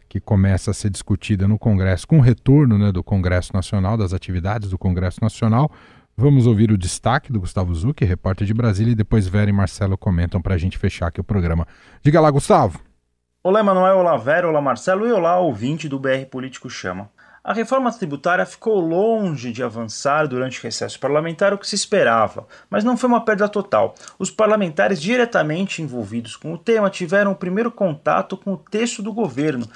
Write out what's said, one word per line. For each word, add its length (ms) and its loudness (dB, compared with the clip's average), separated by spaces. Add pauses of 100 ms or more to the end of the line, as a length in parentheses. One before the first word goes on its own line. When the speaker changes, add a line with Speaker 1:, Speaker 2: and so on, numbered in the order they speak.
Speaker 1:
que 120 -8
começa 500 2
a 60 -2
ser 160 -4
discutida 560 -2
no 100 2
Congresso, 500 0
com 120 6
o 20 8
retorno, 560 4
né, 140 4
do 120 -4
Congresso 480 0
Nacional, 460 0
das 160 0
atividades 560 -4
do 80 -4
Congresso 460 -2
Nacional. 480 2 (440)
Vamos 300 4
ouvir 260 4
o 60 4
destaque 560 -4
do 60 0
Gustavo 340 -2
Zucchi, 320 -2
repórter 400 -2
de 80 -2
Brasília, 380 2
e 40 2
depois 320 2
Vera 220 2
e 40 2
Marcelo 440 0
comentam 420 0
pra 200 0
gente 180 -2
fechar 300 -2
aqui 120 -6
o 40 -6
programa. 440 0 (360)
Diga 180 6
lá, 80 6
Gustavo. 500 2 (640)
Speaker 2:
Olá, 180 2
Emanuel. 360 4
Olá, 180 4
Vera. 320 0
Olá, 140 0
Marcelo. 460 -2
E 40 0
olá, 280 2
ouvinte 500 -4
do 80 -6
B 140 -2
R 160 -2
Político 420 -14
Chama. 400 -10 (340)
A 80 -8
reforma 400 -2
tributária 540 -4
ficou 340 -2
longe 720 -2
de 100 -8
avançar 680 -4
durante 320 -6
o 20 -18
recesso 340 -8
parlamentar, 560 0
o 40 -4
que 100 -14
se 80 -6
esperava, 720 0 (220)
mas 160 -2
não 100 2
foi 140 -2
uma 100 4
perda 300 0
total. 460 0 (220)
Os 140 -6
parlamentares 720 0
diretamente 800 -2
envolvidos 560 -8
com 160 -10
o 40 -10
tema 320 0
tiveram 440 0
o 20 -4
primeiro 340 -4
contato 680 -2
com 160 -8
o 40 -6
texto 460 -6
do 80 -6
governo, 640 -4